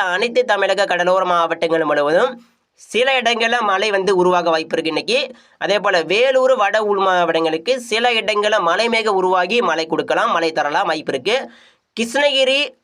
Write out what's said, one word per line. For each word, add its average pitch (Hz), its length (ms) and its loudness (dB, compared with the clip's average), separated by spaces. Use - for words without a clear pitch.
அனைத்து 226 420 0
தமிழக 196 400 0
கடலோர 185 400 2
மாவட்டங்கள் 165 580 0
முழுவதும் 151 460 2
சில 233 320 -2
இடங்கள்ல 233 480 0
மழை 208 280 0
வந்து 196 260 0
உருவாக 180 340 2
வாய்ப்பு 160 260 -2
இருக்கு 156 180 -2
இன்னைக்கு. 156 240 -2
அதே 185 220 -2
போல 196 240 0
வேலூர், 254 520 2
வட 202 280 0
உள் 208 180 0
மாவட்டங்களுக்கு 165 800 0
சில 233 320 0
இடங்கள்ல 214 480 0
மழை 185 280 0
மேகம் 220 260 0
உருவாகி 185 460 0
மழை 165 240 -2
கொடுக்கலாம், 160 460 -2
மழை 165 200 0
தரலாம் 160 380 -2
வாய்ப்பு 156 240 -4
இருக்கு. 139 220 -2
கிருஷ்ணகிரி, 269 640 0